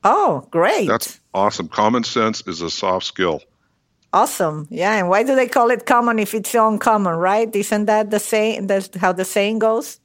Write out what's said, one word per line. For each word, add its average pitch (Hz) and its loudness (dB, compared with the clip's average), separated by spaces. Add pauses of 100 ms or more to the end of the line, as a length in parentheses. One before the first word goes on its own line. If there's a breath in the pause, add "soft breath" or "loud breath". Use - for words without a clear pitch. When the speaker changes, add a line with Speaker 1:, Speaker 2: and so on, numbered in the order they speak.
Speaker 1:
Oh, 233 2
great. 202 2
Speaker 2:
That's - -4 (140)
awesome. 98 0
Common 113 2
sense 110 -2
is 82 -8
a 85 -4
soft 92 -2
skill. 87 -2 (720)
Speaker 1:
Awesome. 165 0
Yeah, 196 -2
and 180 0
why 196 4
do 269 2
they 254 2
call 247 2
it 240 -2
common 240 2
if 208 -4
it's 214 -6
uncommon, 214 2
right? 208 0
Isn't 208 -2
that 208 2
the 214 0
saying, 214 -2
that's 196 -2
how 185 0
the 185 -4
saying 214 -2
goes? 226 -2